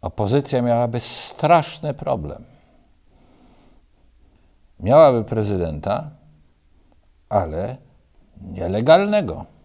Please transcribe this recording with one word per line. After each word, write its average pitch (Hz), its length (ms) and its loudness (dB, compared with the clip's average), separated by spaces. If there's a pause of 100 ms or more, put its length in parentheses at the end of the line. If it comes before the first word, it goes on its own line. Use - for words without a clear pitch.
Opozycja 123 600 -2
miałaby 120 380 -2
straszny - 920 -2
problem. 131 520 -8 (2250)
Miałaby 127 440 6
prezydenta, 101 840 -4 (1200)
ale 95 480 -4 (640)
nielegalnego 123 1040 0 (200)